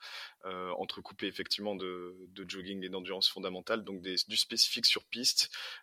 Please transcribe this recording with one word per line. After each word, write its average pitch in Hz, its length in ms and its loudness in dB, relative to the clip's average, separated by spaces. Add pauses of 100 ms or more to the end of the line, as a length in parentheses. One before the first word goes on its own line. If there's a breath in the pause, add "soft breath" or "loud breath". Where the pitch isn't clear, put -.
(440 loud breath)
euh, 92 280 -4
entrecoupées - 540 -6
effectivement 101 480 -2
de, 90 400 -6 (140)
de 95 180 -12
jogging 95 380 -6
et 92 60 -4
d'endurance 95 400 2
fondamentale, 95 520 0
donc 95 200 -6
des, 92 140 -2 (120)
du 107 80 -2
spécifique - 480 4
sur - 200 6
piste, - 460 4 (320 loud breath)